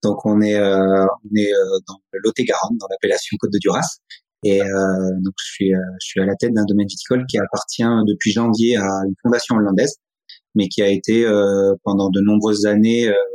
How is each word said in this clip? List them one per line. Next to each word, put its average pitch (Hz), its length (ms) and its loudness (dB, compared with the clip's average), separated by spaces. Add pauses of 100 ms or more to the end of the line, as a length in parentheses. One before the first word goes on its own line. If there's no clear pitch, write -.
Donc 104 200 -2
on 104 160 2
est, 104 140 2
euh, 98 500 2 (200)
on 104 120 -4
est, 104 160 0
euh, 95 260 4 (100)
dans - 80 -16 (160)
le 95 100 -8
Lot-et-Garonne, 110 560 0
dans 98 100 -10
l'appellation 95 520 -4
Côte 101 120 -4
de 101 60 2
Duras, 95 400 -2 (460)
et, 98 180 2
euh, 98 40 -2 (540)
donc 95 220 -4
je - 100 -12
suis, 95 220 0
euh, 92 40 0 (220)
je - 60 -14
suis - 140 -4
à 95 60 2
la 95 100 -2
tête 120 180 -2
d'un 107 100 2
domaine 101 220 0
viticole 127 420 -4
qui 117 100 -2
appartient - 440 -6 (240)
depuis 104 240 -2
janvier 117 460 0
à 98 100 0 (200)
une 98 160 -2
fondation 117 340 0
hollandaise, 104 400 0 (580)
mais 98 140 2
qui 104 140 -2
a 98 60 4
été, 110 380 2
euh, 101 560 2
pendant 98 280 0
de 98 100 0
nombreuses 104 460 2
années, 110 420 2
euh, 101 60 0 (200)